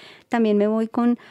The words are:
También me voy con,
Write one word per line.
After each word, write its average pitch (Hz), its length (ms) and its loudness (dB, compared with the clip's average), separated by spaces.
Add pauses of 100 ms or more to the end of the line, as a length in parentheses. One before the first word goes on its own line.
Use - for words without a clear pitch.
(280)
También 220 300 0
me 202 80 2
voy 220 200 -2
con, 240 320 0 (120)